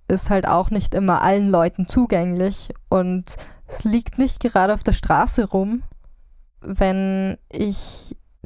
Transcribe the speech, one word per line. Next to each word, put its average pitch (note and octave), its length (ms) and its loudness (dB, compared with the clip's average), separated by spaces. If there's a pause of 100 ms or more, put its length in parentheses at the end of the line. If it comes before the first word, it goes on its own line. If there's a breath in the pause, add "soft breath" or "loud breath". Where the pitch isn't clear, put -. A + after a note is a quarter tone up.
ist F#3 220 0
halt G3 180 2
auch F3+ 240 2
nicht - 240 0
immer F#3 280 2
allen G3 280 2
Leuten F3+ 360 2
zugänglich F#3 800 0 (220)
und F#3 460 -2 (300 loud breath)
es - 180 -10
liegt A3+ 340 -2
nicht C4 220 0
gerade G3+ 340 2
auf G#3+ 80 -6
der G#3 100 2
Straße F#3 560 2
rum. G3+ 340 -2 (800)
Wenn F#3+ 800 -2 (100)
ich - 680 -6 (320)